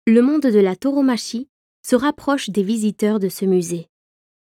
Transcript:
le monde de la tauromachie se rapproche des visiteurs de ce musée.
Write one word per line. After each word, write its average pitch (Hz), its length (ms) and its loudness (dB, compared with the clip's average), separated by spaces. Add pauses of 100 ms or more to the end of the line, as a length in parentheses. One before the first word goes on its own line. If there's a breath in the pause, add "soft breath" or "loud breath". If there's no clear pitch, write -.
le 226 140 6
monde 285 220 2
de 220 160 2
la 190 180 4
tauromachie 262 720 -2 (380)
se - 80 2
rapproche 277 560 -2
des 196 140 -2
visiteurs 214 560 -2
de 190 80 -2
ce 185 160 -8
musée. 175 420 -2 (600)